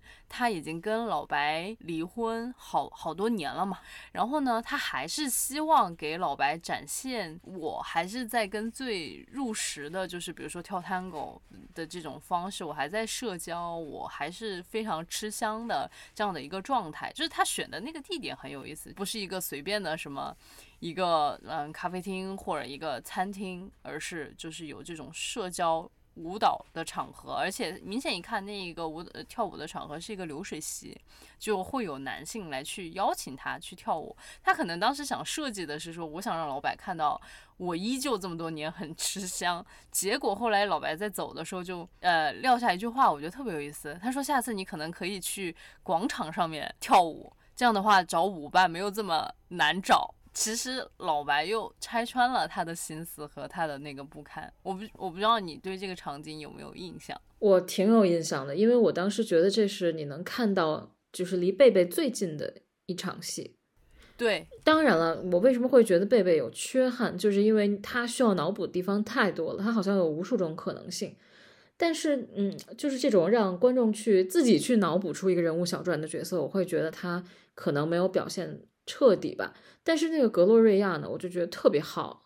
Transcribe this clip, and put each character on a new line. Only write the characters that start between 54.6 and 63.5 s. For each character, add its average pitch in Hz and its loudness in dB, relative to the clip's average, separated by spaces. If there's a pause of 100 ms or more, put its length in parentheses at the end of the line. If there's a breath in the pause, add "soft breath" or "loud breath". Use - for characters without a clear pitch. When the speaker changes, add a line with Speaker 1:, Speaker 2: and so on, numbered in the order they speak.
Speaker 1:
我 190 -4
不， 190 -10 (100)
我 - -8
不 165 -10
知 190 -8
道 226 4
你 165 -6
对 190 -8
这 196 -6
个 185 -6
场 147 -10
景 156 -12
有 147 -12
没 143 -14
有 147 -14
印 170 -12
象？ - -10 (220)
Speaker 2:
我 190 8
挺 185 2
有 226 10
印 170 4
象 143 -2
的， 139 -6
因 214 6
为 240 8
我 208 8
当 180 2
时 214 2
觉 175 6
得 185 8
这 202 4
是 185 0
你 156 -4
能 143 -8
看 226 0
到 160 0 (160)
就 185 -6
是 180 -2
离 180 2
贝 262 10
贝 190 8
最 262 0
近 170 -2
的 - -6 (360)
一 180 -4
场 - -6
戏。 - -10 (600 soft breath)